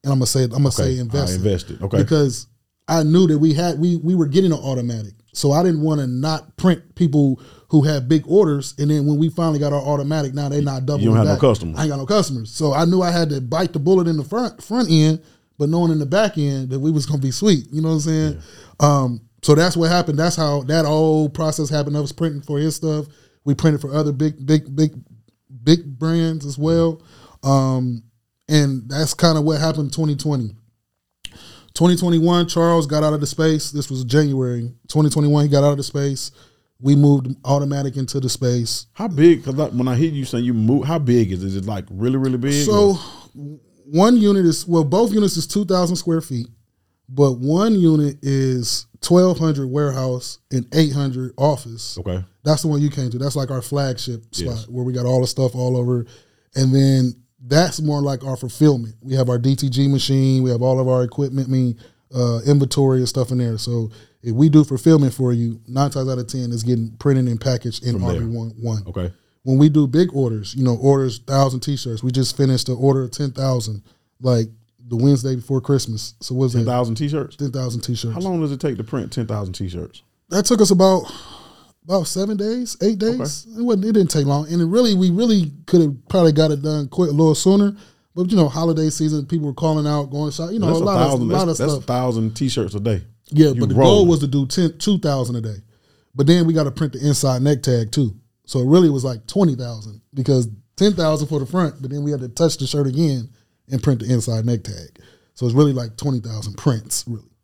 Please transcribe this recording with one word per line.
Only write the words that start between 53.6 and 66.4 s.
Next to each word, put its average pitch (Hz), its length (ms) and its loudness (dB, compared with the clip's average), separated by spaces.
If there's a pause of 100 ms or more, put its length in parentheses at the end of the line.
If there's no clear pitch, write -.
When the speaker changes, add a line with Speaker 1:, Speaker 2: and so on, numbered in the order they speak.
Speaker 1:
flagship 127 720 -6
Speaker 2:
Yes. 113 300 -6
Speaker 1:
spot 117 100 -16
where 123 120 -6
we 127 100 -4
got 123 100 -4
all 127 160 2
the 127 60 0
stuff 127 280 -2
all 127 220 -2
over. 123 300 -2 (480)
And 131 200 2
then 135 400 4 (340)
that's 156 320 2
more 147 220 -2
like 135 220 -4
our 135 120 -6
fulfillment. 123 640 0
We 131 140 -8
have 127 140 2
our 123 100 0
D 131 180 2
T 139 140 -2
G 135 180 2
machine. 135 540 2
We 127 80 0
have 117 120 -2
all 131 180 2
of 127 80 0
our 127 160 2
equipment, 135 440 -4
I - 20 -4
mean, 127 260 0 (380)
uh, 120 320 0
inventory 135 520 4
and 127 100 0
stuff 131 220 -2
in 127 80 -2
there. 117 200 -2
So 113 320 -4 (320)
if 117 120 -4
we 147 140 6
do 151 160 6
fulfillment 143 500 4
for 123 180 0
you, 117 360 -2
nine 135 220 -2
times 135 180 -4
out 127 100 -4
of 120 80 -8
ten, 123 240 -6